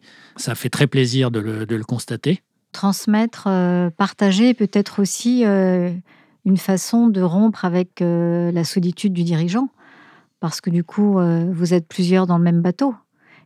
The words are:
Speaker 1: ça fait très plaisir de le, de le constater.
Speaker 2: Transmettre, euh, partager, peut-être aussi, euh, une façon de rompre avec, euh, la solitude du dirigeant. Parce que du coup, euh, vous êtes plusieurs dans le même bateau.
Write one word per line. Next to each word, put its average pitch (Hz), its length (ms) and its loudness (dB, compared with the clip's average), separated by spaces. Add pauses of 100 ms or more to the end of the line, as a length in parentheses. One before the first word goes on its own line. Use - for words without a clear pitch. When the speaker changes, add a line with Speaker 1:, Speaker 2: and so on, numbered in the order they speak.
(380)
Speaker 1:
ça - 180 -8
fait - 140 -6
très - 180 0
plaisir 127 440 0
de 110 80 -4
le, 107 260 -6
de 113 100 -4
le 107 80 -4
constater. 120 580 -4 (300)
Speaker 2:
Transmettre, 208 760 -2
euh, 180 420 0
partager, 202 640 2
peut-être 202 480 -2
aussi, 240 440 0
euh, 185 460 2 (540)
une 190 120 4
façon 233 500 0
de 190 140 2
rompre 190 440 2
avec, 180 360 -2
euh, 170 520 0
la 170 100 0
solitude 180 500 -2
du 175 100 0
dirigeant. 175 460 -2 (720)
Parce 160 220 -6
que - 80 -6
du 170 140 0
coup, 202 360 0
euh, 170 320 0
vous 175 220 -2
êtes 170 140 2
plusieurs 185 400 0
dans 175 100 2
le 170 60 2
même 170 180 2
bateau. 214 320 0 (520)